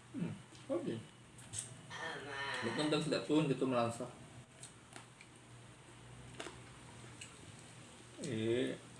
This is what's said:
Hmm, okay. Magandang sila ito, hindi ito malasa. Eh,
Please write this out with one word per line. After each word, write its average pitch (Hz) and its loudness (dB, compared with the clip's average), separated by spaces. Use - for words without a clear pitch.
Hmm, 214 2
okay. 208 2
Magandang 151 6
sila 110 4
ito, 147 6
hindi 139 8
ito 135 4
malasa. 120 6
Eh, 117 6